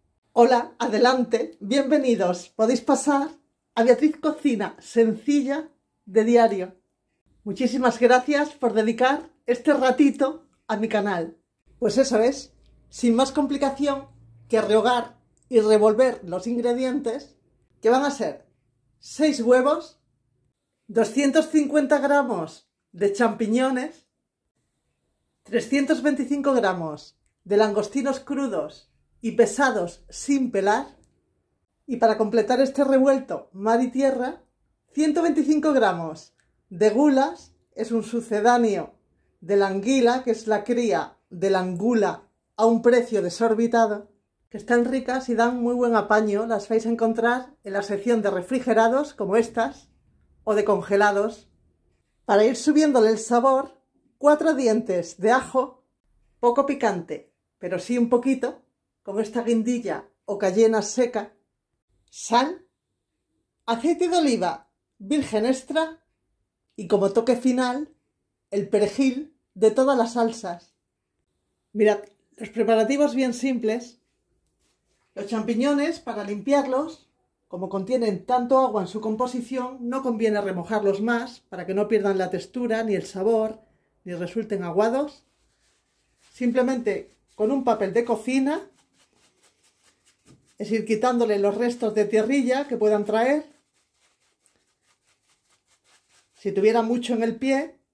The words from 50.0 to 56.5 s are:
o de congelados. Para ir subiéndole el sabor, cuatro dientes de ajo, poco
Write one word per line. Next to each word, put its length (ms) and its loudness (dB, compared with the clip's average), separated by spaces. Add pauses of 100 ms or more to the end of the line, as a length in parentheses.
o 100 0
de 80 2
congelados. 800 0 (840)
Para 180 4
ir 140 2
subiéndole 520 4
el 100 0
sabor, 600 0 (360)
cuatro 360 4
dientes 640 0
de 140 2
ajo, 540 -2 (560)
poco 240 2